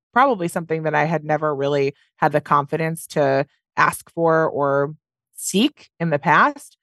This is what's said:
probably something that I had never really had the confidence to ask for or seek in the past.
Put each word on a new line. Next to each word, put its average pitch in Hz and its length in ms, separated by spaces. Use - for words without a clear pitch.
probably 233 360
something 160 360
that 156 120
I 151 100
had 160 180
never 151 320
really 139 380
had 156 140
the 147 100
confidence 160 640
to 139 380
ask - 360
for 160 360
or 143 460
seek - 540
in 170 100
the 143 100
past. 185 640